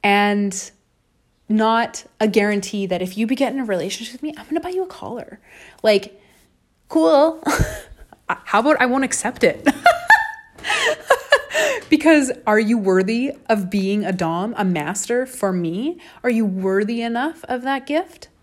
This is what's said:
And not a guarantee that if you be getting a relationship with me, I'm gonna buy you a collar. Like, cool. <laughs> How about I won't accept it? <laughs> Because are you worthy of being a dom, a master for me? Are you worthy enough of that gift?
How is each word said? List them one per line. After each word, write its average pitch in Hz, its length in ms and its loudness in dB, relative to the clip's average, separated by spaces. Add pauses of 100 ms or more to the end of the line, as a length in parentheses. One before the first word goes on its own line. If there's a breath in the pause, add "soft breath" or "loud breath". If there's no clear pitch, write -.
And 202 680 0 (760)
not 220 560 0 (140)
a 220 80 2
guarantee 202 600 0
that 180 160 -2
if 185 160 -8
you 226 80 0
be 240 80 0
getting 262 260 -2
a 247 40 -4
relationship 196 500 -6
with - 80 -14
me, 302 160 -8
I'm - 80 -20
gonna 320 140 -4
buy 359 100 -10
you 370 120 -4
a 359 40 -4
collar. - 520 -14 (440 loud breath)
Like, 208 360 2 (720 soft breath)
cool. 320 540 4 (460 loud breath)
<laughs> - 400 -20
How - 320 0
about 294 200 2
I 254 60 4
won't 262 180 0
accept - 400 -2
it? - 300 2
<laughs> - 40 -10 (2000 loud breath)
Because 302 440 4 (140)
are 214 120 4
you 226 200 2
worthy 202 540 0 (180)
of 208 180 0
being 202 340 -2
a 196 100 -2
dom, 185 440 -4
a 202 80 -2
master 185 600 -2
for 202 260 -4
me? 185 460 -4 (260 loud breath)
Are 254 60 0
you 226 160 0
worthy 196 560 -2
enough 240 420 -4
of 254 180 -6
that 269 240 -4
gift? 320 420 -4 (140)